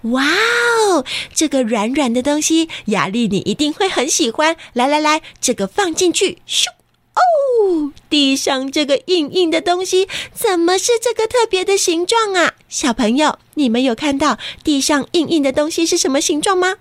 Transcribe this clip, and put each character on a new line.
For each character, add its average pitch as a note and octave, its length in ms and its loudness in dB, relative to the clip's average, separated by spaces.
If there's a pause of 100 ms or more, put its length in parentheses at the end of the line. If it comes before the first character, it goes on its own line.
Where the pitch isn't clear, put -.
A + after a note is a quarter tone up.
(140)
哇 C4 120 2
哦， A4 800 2 (260)
这 D#4+ 160 -2
个 C4+ 140 0
软 A3+ 320 -2
软 C#4 180 0
的 B3 120 0
东 D4 180 0
西， D#4+ 260 0 (180)
雅 F#3 220 0
丽 A3+ 200 0
你 F#3+ 100 0
一 F#3+ 160 -2
定 D4 180 -2
会 G4 160 -2
很 D4 220 -2
喜 B3+ 220 0
欢。 D#4+ 260 0 (160)
来， B3 140 0
来， D4 120 2
来， D4+ 220 0 (180)
这 - 140 -2
个 G3 140 -2
放 F4+ 260 -2
进 F4 180 0
去。” - 280 -2 (100)
咻， - 200 -2 (440)
哦， A#4+ 800 2 (160)
地 C#4 260 2
上 C4+ 360 -2
这 D4+ 120 0
个 C#4 220 0
硬 E4+ 240 0
硬 F4 220 2
的 D#4+ 100 0
东 F4+ 240 -2
西， F#4 240 0 (240)
怎 F#4+ 260 0
么 F4+ 200 2
是 A#4+ 200 0
这 A#4 140 -2
个 A4 140 -2
特 A#4 180 2
别 F#4 180 -2
的 G4 140 2
形 F4 260 0
状 A4 300 0
啊？ E4+ 200 2 (140)
小 - 240 -2
朋 A#3 260 0
友， D4+ 200 2 (160)
你 C#4 160 0
们 A#3+ 140 0
有 C4 100 2
看 C#4 240 -2
到 C#4 220 0 (240)
地 C#4 180 0
上 C#4+ 300 0
硬 D#4+ 180 0
硬 D#4 140 2
的 C4 100 0
东 D4+ 160 0
西 E4+ 160 0
是 E4+ 100 0
什 E4+ 140 0
么 C4+ 100 2
形 D4+ 220 -2
状 D#4 160 0
吗？ F#4 240 0